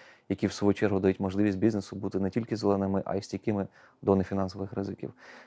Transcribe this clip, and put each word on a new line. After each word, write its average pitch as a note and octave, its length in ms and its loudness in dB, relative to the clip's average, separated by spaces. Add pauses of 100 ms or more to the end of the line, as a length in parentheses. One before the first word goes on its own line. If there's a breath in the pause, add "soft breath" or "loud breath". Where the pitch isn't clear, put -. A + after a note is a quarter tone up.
(300 loud breath)
які, G2+ 180 0
в F#2+ 60 -2
свою G2+ 200 2
чергу, G2+ 260 2
дають F#2+ 200 4
можливість G2 380 0
бізнесу G2+ 380 0
бути G2 240 -4
не G2 100 0
тільки A2+ 260 -4
зеленими, G2 500 2
а - 100 -4
й G2 60 -4
стійкими G2 460 -4 (340 soft breath)
до G2 140 6
нефінансових G2 580 -2
ризиків. G2 400 -6 (340 loud breath)